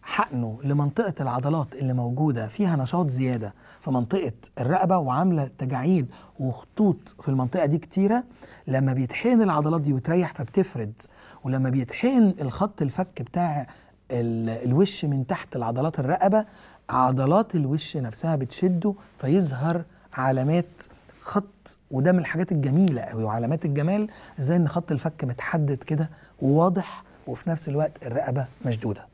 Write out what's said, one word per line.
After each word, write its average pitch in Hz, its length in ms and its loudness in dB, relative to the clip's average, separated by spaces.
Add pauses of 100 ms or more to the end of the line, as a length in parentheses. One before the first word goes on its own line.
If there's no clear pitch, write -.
حقنه 120 600 -4
لمنطقة 147 560 0
العضلات 139 540 -2
اللي 131 180 -4
موجودة 123 540 -2
فيها 170 300 0
نشاط 147 340 -2
زيادة 123 440 -2 (260)
في - 100 -6
منطقة 127 420 0 (280)
الرقبة 180 380 2
وعاملة 147 600 0
تجاعيد 135 480 0 (340)
وخطوط - 840 -2
في - 60 -4
المنطقة 135 380 0
دي 147 120 2
كتيرة، 208 460 0 (420)
لما 131 260 2
بيتحقن 175 500 2
العضلات 156 380 2
دي 143 120 0
وتريح 156 420 0
فبتفرد، 120 580 -2 (520)
ولما 131 260 0
بيتحقن 202 720 2
الخط 151 420 -2
الفك 151 400 -4
بتاع 147 440 -2 (440)
ال-، 113 580 -2
الوش 180 360 2
من 135 220 0
تحت - 300 -6
العضلات 127 420 -2
الرقبة، 190 460 2 (460)
عضلات 131 640 2
الوش 151 420 -2
نفسها 143 400 -4
بتشده 180 580 0 (240)
فيظهر 160 640 0 (320)
علامات 135 520 2 (540)
خط، - 240 -2 (460)
وده 139 220 4
من 180 60 6
الحاجات 170 340 -2
الجميلة 143 500 2
أوي 110 220 -6
وعلامات 117 400 -2
الجمال، 165 440 0 (320)
ازاي 143 160 2
ان 170 120 4
خط 170 240 -2
الفك 151 320 -4
متحدد 139 580 -2
كده 156 280 -2 (320)
وواضح، 170 640 2 (220)
وفي 123 240 -6
نفس 156 180 -4
الوقت 151 240 -2 (100)
الرقبة 127 440 -4 (200)
مشدودة. 110 460 -4